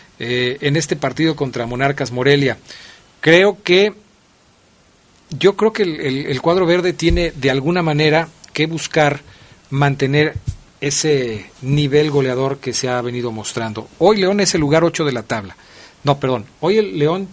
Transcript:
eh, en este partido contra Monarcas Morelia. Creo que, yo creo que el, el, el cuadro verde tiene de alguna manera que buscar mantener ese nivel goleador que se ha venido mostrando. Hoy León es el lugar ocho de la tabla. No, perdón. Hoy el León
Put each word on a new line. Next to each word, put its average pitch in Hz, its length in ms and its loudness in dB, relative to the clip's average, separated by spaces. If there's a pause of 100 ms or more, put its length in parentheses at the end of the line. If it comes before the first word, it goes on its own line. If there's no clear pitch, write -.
(180)
eh, 123 440 -2
en 147 160 0
este 160 180 -2
partido 147 400 -2
contra 127 300 -4
Monarcas 131 480 -2
Morelia. 135 440 2 (600)
Creo 185 440 6
que, 196 300 2 (1400)
yo 196 200 2
creo 214 160 0
que 214 100 -2
el, 160 160 -4
el, 139 280 -4
el 131 140 -4
cuadro 175 240 2
verde 175 280 2
tiene 165 380 0
de 135 200 0
alguna 151 300 0
manera 156 480 2 (240)
que 151 120 -2
buscar 151 560 0 (500)
mantener 139 640 0 (460)
ese 135 680 -2 (120)
nivel 147 480 2
goleador 135 500 -2
que 127 120 -8
se 127 160 -4
ha 123 140 -2
venido 120 320 -6
mostrando. 110 640 -8
Hoy 202 200 4
León 196 220 2
es 190 160 0
el 165 60 0
lugar 156 240 2
ocho 165 180 -2
de 143 80 -2
la 113 120 -6
tabla. 101 340 -8 (480)
No, 139 160 2
perdón. 127 240 -2 (160)
Hoy 190 160 0
el 190 220 -2
León 180 320 0